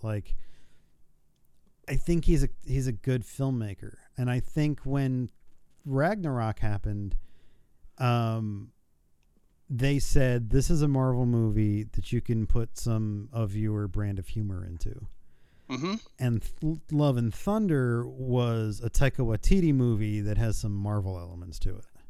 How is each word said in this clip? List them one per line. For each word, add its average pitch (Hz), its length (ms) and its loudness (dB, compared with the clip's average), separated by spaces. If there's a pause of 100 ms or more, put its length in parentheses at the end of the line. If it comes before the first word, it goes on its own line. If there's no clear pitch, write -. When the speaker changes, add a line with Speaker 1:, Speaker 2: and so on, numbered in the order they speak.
Speaker 1:
Like, 107 340 -4 (1500)
I 143 60 2
think 170 300 2
he's 156 180 6
a, 143 60 2 (160)
he's 131 220 0
a 123 60 -2
good 120 300 -2
filmmaker. 113 720 -6 (220)
And 123 120 -2
I 123 100 0
think 151 420 -2
when 131 480 -2 (560)
Ragnarok 139 760 -2
happened, 101 560 0 (840)
um, 113 720 -2 (1000)
they 139 300 2
said, 123 500 4
"This 131 200 4
is 160 120 6
a 151 60 4
Marvel 131 380 2
movie 110 580 2
that - 300 -4
you 117 80 0
can 113 260 -2
put 113 300 2
some 107 560 -2
of 110 220 -4
your 107 340 -2
brand 101 280 -2
of 95 120 -8
humor 95 360 -4
into." 87 420 -6 (640)
Speaker 2:
Mm-hmm. 156 260 -4 (240)
Speaker 1:
And 117 220 0 (200)
Th-, 160 160 -2 (140)
Love 147 260 2
and 117 160 -2
Thunder 139 720 0
was 120 760 -2
a - 80 -4
Taika - 360 4
Waititi 151 480 6
movie 107 480 2
that 104 160 0
has - 200 2
some 107 160 -2
Marvel 101 460 -2
elements 87 400 -12
to 95 160 2
it. - 100 -12 (240)